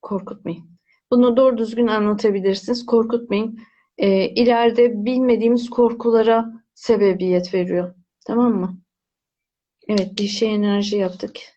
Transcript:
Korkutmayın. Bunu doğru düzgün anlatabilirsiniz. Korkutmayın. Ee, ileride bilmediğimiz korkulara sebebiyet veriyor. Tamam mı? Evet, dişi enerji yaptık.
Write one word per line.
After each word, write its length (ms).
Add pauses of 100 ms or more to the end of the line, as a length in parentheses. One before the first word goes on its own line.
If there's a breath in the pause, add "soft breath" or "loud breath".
Korkutmayın. 680 (400)
Bunu 260
doğru 220
düzgün 280
anlatabilirsiniz. 1000
Korkutmayın. 720 (400 loud breath)
Ee, 300
ileride 760
bilmediğimiz 680
korkulara 920 (120)
sebebiyet 800
veriyor. 400 (320)
Tamam 280
mı? 260 (1080)
Evet, 280
dişi 300
enerji 500
yaptık. 400 (200)